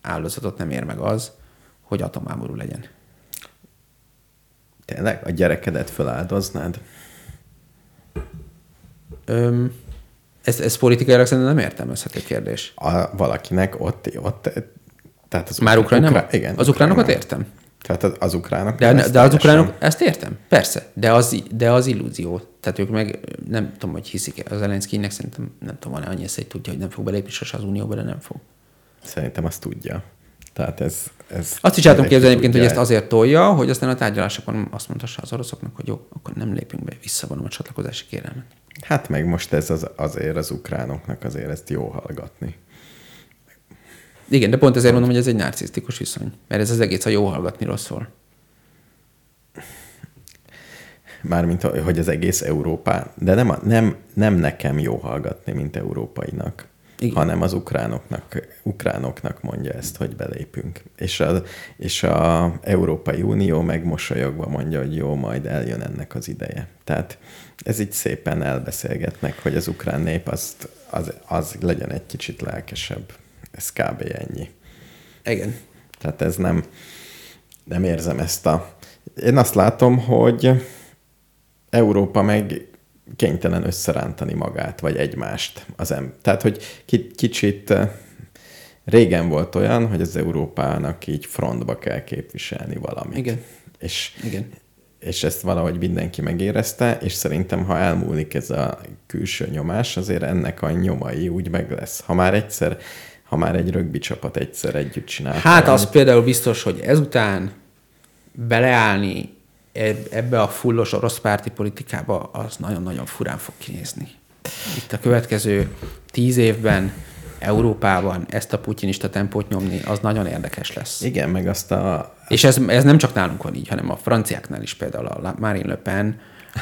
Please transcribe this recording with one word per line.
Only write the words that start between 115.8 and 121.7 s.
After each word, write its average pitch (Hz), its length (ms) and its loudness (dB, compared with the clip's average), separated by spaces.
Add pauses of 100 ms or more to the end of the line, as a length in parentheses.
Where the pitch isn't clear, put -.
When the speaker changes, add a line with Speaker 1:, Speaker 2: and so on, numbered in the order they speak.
Speaker 1:
tíz 123 260 2
évben 107 560 4 (460)
Európában 98 920 2
ezt - 240 -6
a 101 60 0
putyinista 98 520 -4
tempót 101 380 -2
nyomni, 95 380 -2
az 104 120 -2
nagyon 107 280 0
érdekes - 480 -8
lesz. - 260 -10
Speaker 2:
Igen, 78 300 -2
meg 92 160 0
azt - 260 -4